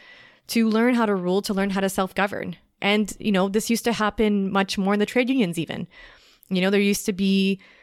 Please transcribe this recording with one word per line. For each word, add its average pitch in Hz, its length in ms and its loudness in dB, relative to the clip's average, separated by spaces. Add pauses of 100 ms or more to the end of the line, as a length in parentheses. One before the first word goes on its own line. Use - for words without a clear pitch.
(480)
to 226 200 2
learn 226 260 2
how 233 120 2
to 208 80 0
rule, 180 280 0
to 208 120 -4
learn 196 160 0
how 190 100 -2
to 196 80 0
self-govern. 190 680 -4 (240)
And, 208 380 0
you 214 140 -2
know, 190 160 2
this 214 220 -2
used 233 140 -2
to 233 80 0
happen 208 580 0
much 196 280 0
more 196 160 2
in 202 60 0
the 208 60 2
trade 247 220 0
unions 196 300 0
even. - 280 -6 (600)
You 185 120 0
know, 185 100 2
there 202 100 4
used 202 260 0
to 220 60 -2
be, 190 480 0 (220)